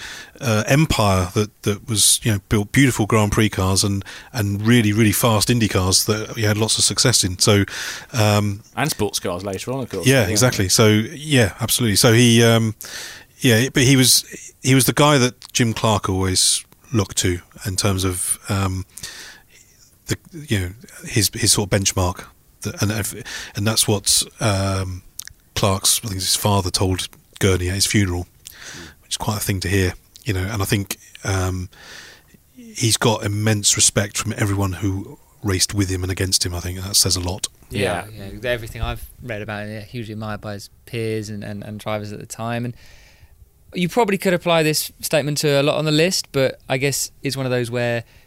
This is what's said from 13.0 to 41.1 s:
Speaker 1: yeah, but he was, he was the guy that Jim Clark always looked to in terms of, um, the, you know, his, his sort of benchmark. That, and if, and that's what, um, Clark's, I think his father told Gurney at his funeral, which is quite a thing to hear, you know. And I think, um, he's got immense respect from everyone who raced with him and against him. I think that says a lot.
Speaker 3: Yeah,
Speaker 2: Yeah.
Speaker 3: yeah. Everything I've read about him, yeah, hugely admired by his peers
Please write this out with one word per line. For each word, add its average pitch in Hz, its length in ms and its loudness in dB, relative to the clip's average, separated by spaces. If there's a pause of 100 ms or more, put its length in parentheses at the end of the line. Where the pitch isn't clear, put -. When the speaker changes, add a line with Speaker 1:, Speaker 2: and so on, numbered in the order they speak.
Speaker 1:
yeah, 123 320 4
but 147 80 4
he 131 140 6
was, 127 280 4 (380)
he 131 120 4
was 127 120 4
the 127 60 0
guy 147 260 4
that - 340 -2
Jim 117 220 0
Clark 107 340 0
always 92 560 0 (280)
looked 101 260 0
to 90 220 0 (260)
in 95 100 -6
terms 95 280 -2
of, 90 340 -4 (100)
um, 95 380 -2 (1200)
the, 113 100 -4 (160)
you 143 280 -4
know, 90 100 -4 (340)
his, 117 300 0
his - 180 2
sort 101 200 0
of 107 60 4
benchmark. 95 460 -2 (380)
That, - 200 -8
and 104 100 0
if, 107 200 -4 (440)
and 104 100 -2
that's 110 220 0
what, - 340 2 (180)
um, 95 640 -2 (520)
Clark's, - 500 0
I 120 40 -6
think 98 120 -6
his - 160 -2
father 98 340 2
told 92 380 0 (320)
Gurney 92 280 2
at 95 60 -2
his 98 120 0
funeral, 90 400 0 (760)
which - 80 -14
is - 60 -6
quite 107 220 -4
a - 20 -6
thing 98 200 -2
to 87 80 -4
hear, 92 260 2 (300)
you 110 80 -2
know. 92 120 -2
And 101 180 -4
I - 20 -2
think, 101 320 -2 (280)
um, 92 440 -2 (840)
he's 220 420 -4
got - 280 0
immense 104 520 0
respect 101 400 0
from - 200 -4
everyone 98 380 -2
who 95 440 -4 (240)
raced 95 320 0
with 98 160 0
him 92 140 -4
and 92 80 -4
against 95 340 -2
him. 87 80 -6
I 85 60 -6
think 90 200 -8
that 95 160 -8
says 90 200 2
a 90 40 -2
lot. 90 280 -6 (220)
Speaker 3:
Yeah, 92 440 -4
Speaker 2:
Yeah. 98 160 -14 (100)
Speaker 3:
yeah. 123 100 -6
Everything 113 320 -6
I've 117 280 -8 (120)
read 107 200 -8
about 104 220 -8
him, 107 80 -10
yeah, 107 80 -10
hugely 110 320 -12
admired 107 280 -8
by 104 140 -10
his 98 160 -16 (160)
peers 110 420 -4